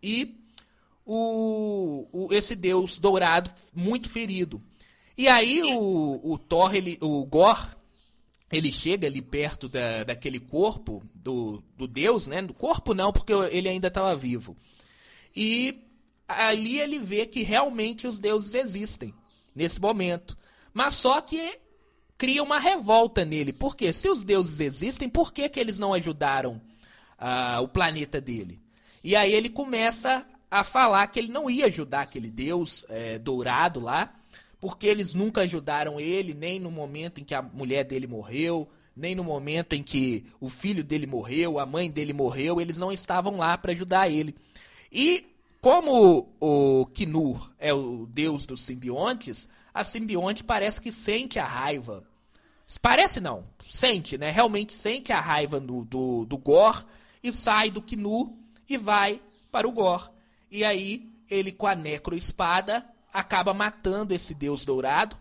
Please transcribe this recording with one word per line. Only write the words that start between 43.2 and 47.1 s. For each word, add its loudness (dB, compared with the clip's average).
lá 2
pra -4
ajudar 2
ele. -2
E 2
como 8
o 6
Knu -2